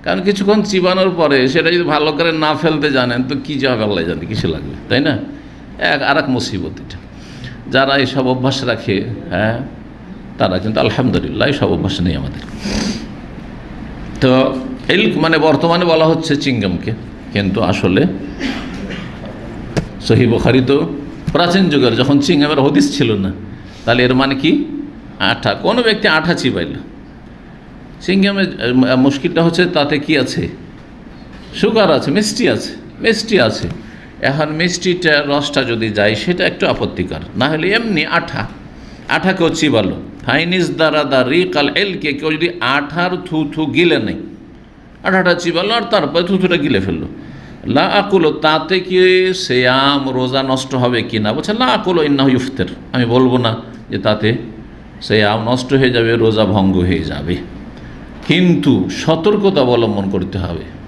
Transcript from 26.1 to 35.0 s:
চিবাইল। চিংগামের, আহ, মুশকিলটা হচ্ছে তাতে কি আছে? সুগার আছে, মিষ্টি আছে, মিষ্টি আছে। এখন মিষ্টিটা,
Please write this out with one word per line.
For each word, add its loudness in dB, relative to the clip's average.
চিবাইল। -2
চিংগামের, 2
আহ, 2
মুশকিলটা 2
হচ্ছে 2
তাতে 0
কি 0
আছে? -2
সুগার 2
আছে, 2
মিষ্টি 0
আছে, -4
মিষ্টি 2
আছে। 0
এখন 0
মিষ্টিটা, 0